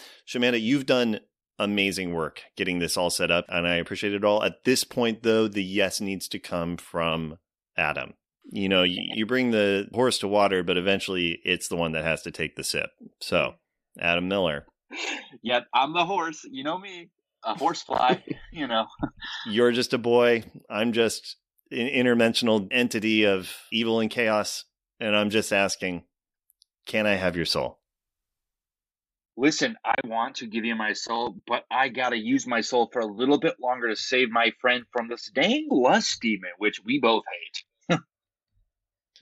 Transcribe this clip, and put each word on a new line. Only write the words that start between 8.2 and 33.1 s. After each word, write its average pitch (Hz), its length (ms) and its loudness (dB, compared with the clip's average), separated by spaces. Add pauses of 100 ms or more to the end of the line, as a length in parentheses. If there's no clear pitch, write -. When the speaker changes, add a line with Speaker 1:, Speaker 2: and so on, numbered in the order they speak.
Speaker 1:
You 101 140 -2
know, 92 160 4
you, 90 180 0 (140)
you 107 100 -2
bring 123 260 0
the 101 420 2
horse 120 260 2
to 101 80 -4
water, 98 340 4
but 90 140 0
eventually 90 680 0
it's 90 240 -2
the 90 80 -4
one 85 160 -2
that 78 100 -4
has 80 200 -2
to 85 80 -10
take 80 260 -8
the 78 80 -10
sip. - 240 -4 (320)
So, 78 320 0 (460)
Adam 85 280 0
Miller." 87 380 -2 (760)
Speaker 2:
Yep, 120 320 0
I'm 135 200 2
the 175 120 2
horse. 165 460 -4
You 131 140 -12
know 160 120 -4
me. 185 340 -16 (340)
A 110 120 -4
horse 165 240 0
fly, - 400 2 (160)
<laughs> - 140 -20
you 151 160 -6
know. 113 200 0 (600)
Speaker 1:
You're 120 240 4
just 120 220 0
a 131 40 0
boy. 120 460 4 (260)
I'm 117 220 0
just 113 460 0 (340)
an 123 160 -4
interdimensional 117 840 4
entity 110 520 2
of 95 320 2 (160)
evil 113 300 2
and 110 100 0
chaos, 110 540 0 (340)
and 107 160 -2
I'm 104 140 2
just 107 240 0
asking, 92 500 -2 (840)
can 107 220 0
I 101 80 4
have 92 220 0
your 82 80 -2
soul? - 340 -4 (1600)
Speaker 2:
Listen, 127 480 0
I 113 100 2 (100)
want 117 320 -4
to 120 100 -12
give 110 180 -4
you 117 100 -2
my 110 160 -4
soul, 117 460 -6 (100)
but 120 240 -2
I 127 160 2
gotta 123 300 -2
use 127 280 0
my 123 140 0
soul 117 320 0
for 127 80 -2
a 113 60 0
little 123 340 2